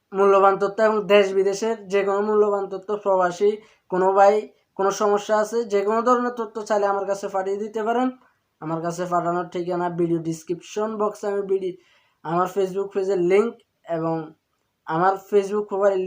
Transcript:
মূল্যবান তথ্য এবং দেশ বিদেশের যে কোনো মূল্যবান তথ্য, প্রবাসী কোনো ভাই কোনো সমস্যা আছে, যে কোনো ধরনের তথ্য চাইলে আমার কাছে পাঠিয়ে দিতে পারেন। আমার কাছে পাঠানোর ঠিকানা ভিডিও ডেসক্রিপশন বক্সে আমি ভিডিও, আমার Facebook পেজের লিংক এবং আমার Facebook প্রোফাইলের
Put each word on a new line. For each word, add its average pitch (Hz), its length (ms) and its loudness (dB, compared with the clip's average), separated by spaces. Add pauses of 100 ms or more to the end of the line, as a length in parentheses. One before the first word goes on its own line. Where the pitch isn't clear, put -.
(120)
মূল্যবান 196 480 4
তথ্য 196 180 -2 (100)
এবং 214 100 2 (160)
দেশ 202 120 8 (120)
বিদেশের 196 380 0 (180)
যে 196 140 2
কোনো 196 200 0
মূল্যবান 208 460 2
তথ্য, 185 160 -10 (140)
প্রবাসী 185 460 2 (420)
কোনো 185 160 2 (100)
ভাই 202 160 8 (440)
কোনো 196 140 0 (100)
সমস্যা 208 420 0
আছে, 214 140 -4 (140)
যে 202 140 2
কোনো 220 220 0
ধরনের 247 320 2
তথ্য 220 160 -10 (140)
চাইলে 208 240 2
আমার 196 160 -4
কাছে 196 160 -6 (100)
পাঠিয়ে 196 280 -4
দিতে 220 240 -6
পারেন। 240 200 0 (540)
আমার 160 240 -6
কাছে 170 180 -6 (100)
পাঠানোর 175 400 -2
ঠিকানা 175 340 -4 (120)
ভিডিও 170 280 0
ডেসক্রিপশন 175 640 -6 (120)
বক্সে 208 300 -4
আমি 202 200 -4
ভিডিও, 190 220 -2 (520)
আমার 196 300 0
Facebook 196 380 -2
পেজের 196 260 -2 (120)
লিংক 214 200 4 (460)
এবং 165 200 -2 (720)
আমার 175 260 2 (160)
Facebook 208 400 0
প্রোফাইলের 196 380 2